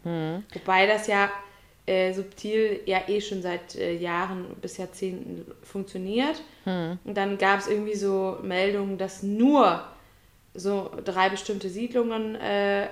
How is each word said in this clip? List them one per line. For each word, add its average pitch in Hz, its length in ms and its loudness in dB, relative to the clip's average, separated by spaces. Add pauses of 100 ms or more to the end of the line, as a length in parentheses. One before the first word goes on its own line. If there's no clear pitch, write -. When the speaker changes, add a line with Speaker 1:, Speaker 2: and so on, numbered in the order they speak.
Speaker 1:
Hm. 165 400 -2 (100)
Speaker 2:
Wobei 190 340 4
das 214 180 2
ja, 202 240 4 (560)
äh, 185 280 2
subtil 208 720 0
ja 185 220 2
eh 208 140 2
schon 190 220 -4
seit, 175 320 -6
äh, 175 200 -2
Jahren 180 500 -4 (160)
bis 185 160 -10
Jahrzehnten 180 680 -8 (180)
funktioniert. 202 800 -4 (220)
Speaker 1:
Hm. 180 400 -2
Speaker 2:
Und 202 120 -6
dann 202 220 0
gab's 196 300 2
irgendwie 214 280 0
so 190 460 0
Meldungen, 196 560 0
dass 196 240 -6
nur 214 640 6 (720)
so 190 340 -2 (160)
drei 190 240 2
bestimmte 196 400 -4
Siedlungen, 226 680 -2
äh, 202 560 2